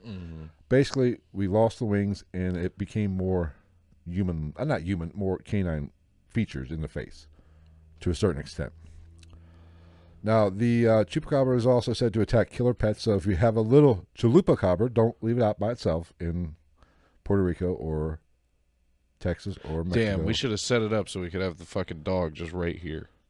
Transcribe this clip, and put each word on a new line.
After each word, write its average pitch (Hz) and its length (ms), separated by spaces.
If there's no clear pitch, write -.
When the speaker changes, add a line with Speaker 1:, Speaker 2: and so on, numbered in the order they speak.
Speaker 1:
Mm-hmm. 85 380
Speaker 2:
Basically, 131 480
we 98 160
lost 110 320
the 117 60
wings, 101 380
and 92 240
it 90 200
became 101 380
more 92 380
human, 87 480
uh, - 80
not 123 160
human, 85 340
more 95 240
canine 85 520
features 67 420
in 80 100
the 76 60
face - 400
to - 80
a 82 60
certain 80 260
extent. - 320
Now, 107 240
the, 117 380
uh, 110 160
chupacabra 135 540
is 113 80
also 123 280
said 113 200
to 113 80
attack 107 280
killer 123 240
pets, - 300
so 110 120
if 92 100
you 101 100
have 113 220
a 113 40
little 120 440
chupacabra, 117 760
don't 113 280
leave 117 160
it 120 60
out 107 160
by 107 120
itself 85 480
in 85 360
Puerto 101 180
Rico 90 300
or 78 460
Texas 90 380
or 80 140
Mexico. 110 220
Speaker 1:
Damn, 80 80
we 107 80
should 120 180
have 104 100
set 120 200
it 107 120
up 107 160
so 98 100
we 87 100
could 95 120
have 87 160
the 82 80
fucking 87 380
dog 87 320
just 82 180
right 87 240
here. 78 320